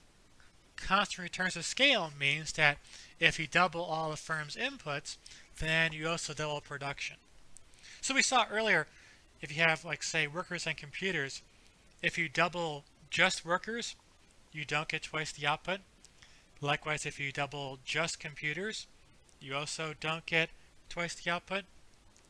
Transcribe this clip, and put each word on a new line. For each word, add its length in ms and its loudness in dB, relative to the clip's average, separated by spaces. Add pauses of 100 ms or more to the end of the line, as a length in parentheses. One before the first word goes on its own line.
(760)
constant 460 2
returns 340 -4
of 80 -6
scale 520 4
means 360 0
that 240 6 (420)
if 180 6
you 80 -2
double 380 4
all 260 -2
the 80 -4
firm's 380 -6
inputs, 600 -4 (420)
then 320 4
you 160 -4
also 260 -2
double 280 -2
production. 560 -6 (840)
So 160 0
we 80 6
saw 260 4
earlier, 380 4 (540)
if 140 -8
you 60 2
have, 220 4
like, 180 -6
say, 240 0
workers 400 -6
and 120 -4
computers, 640 -4 (600)
if 160 2
you 120 -2
double 560 0 (240)
just 340 4
workers, 520 -2 (580)
you 100 -6
don't 240 0
get 160 -4
twice 300 -4
the 120 -4
output. 340 0 (840)
Likewise, 440 0
if 140 -8
you 140 -4
double 500 -4
just 360 0
computers, 680 -6 (540)
you 140 -6
also 440 -4
don't 260 -2
get 240 2 (380)
twice 280 -4
the 140 -6
output. 340 -2 (680)